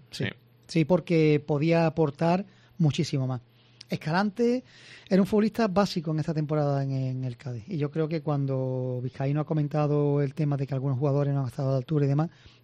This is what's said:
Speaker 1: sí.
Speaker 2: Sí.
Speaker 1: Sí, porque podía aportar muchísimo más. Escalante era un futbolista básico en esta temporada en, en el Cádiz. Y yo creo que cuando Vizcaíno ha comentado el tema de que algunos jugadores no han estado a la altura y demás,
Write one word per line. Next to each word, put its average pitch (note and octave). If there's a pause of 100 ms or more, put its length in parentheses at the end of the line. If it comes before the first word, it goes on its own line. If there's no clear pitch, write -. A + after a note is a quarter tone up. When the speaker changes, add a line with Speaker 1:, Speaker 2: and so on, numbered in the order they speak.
(120)
Speaker 1:
sí. -
Speaker 2:
Sí. F#2+ (380)
Speaker 1:
Sí, D#3+
porque D#3
podía E3
aportar E3 (320)
muchísimo C#3+
más. B2+ (500)
Escalante G#3 (440)
era F#3+
un G3
futbolista G#3+
básico F3+
en D#3
esta D#3
temporada D3
en, C3+
en C3
el B2
Cádiz. A#2+
Y G3
yo C#3+
creo D#3
que E3
cuando C3
Vizcaíno C#3
ha D3
comentado D3
el C#3
tema D3
de C3+
que C#3+
algunos C3
jugadores C#3+
no C#3
han C3
estado C3+
a -
la C3+
altura C#3+
y C#3
demás, D3+ (340)